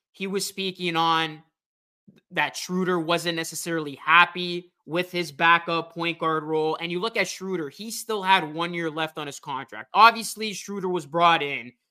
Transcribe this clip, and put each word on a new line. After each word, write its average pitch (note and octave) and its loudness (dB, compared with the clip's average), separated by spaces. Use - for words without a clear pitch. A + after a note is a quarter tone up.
he G3 -8
was F#3+ -2
speaking F3+ -4
on D#3+ 0
that D3+ -2
Schroeder F3+ -2
wasn't E3 -2
necessarily D#3+ -6
happy F3 2
with F3 -2
his F3 -4
backup E3 2
point E3+ -4
guard D#3+ 0
role. D#3 0
And E3+ -6
you F3 -2
look A3+ -4
at F#3+ 0
Schroeder, F#3 -6
he G#3+ -14
still G#3+ -6
had F#3 4
one E3+ -2
year E3 -2
left D#3 -4
on D3+ -6
his C#3+ -10
contract. C3 -10
Obviously, G#3+ 4
Schroeder F#3+ -6
was F3 -2
brought E3 4
in B2+ -6